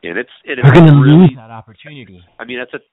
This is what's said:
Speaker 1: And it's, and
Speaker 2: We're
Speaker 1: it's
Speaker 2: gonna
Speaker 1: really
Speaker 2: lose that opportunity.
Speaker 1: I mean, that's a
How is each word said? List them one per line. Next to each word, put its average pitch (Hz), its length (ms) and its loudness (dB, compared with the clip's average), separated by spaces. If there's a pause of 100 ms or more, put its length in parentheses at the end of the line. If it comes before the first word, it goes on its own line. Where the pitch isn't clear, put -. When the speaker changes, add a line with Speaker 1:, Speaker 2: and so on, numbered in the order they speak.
Speaker 1:
And 85 140 -14
it's, 120 120 -14 (160)
and 135 180 -16
Speaker 2:
We're 139 60 2
Speaker 1:
it's 139 100 2
Speaker 2:
gonna 151 220 4
Speaker 1:
really 147 160 2
Speaker 2:
lose 165 180 2
that 113 160 -20
opportunity. 110 720 -20 (160)
Speaker 1:
I 117 60 -18
mean, 123 140 -14
that's 127 140 -16
a 139 200 -20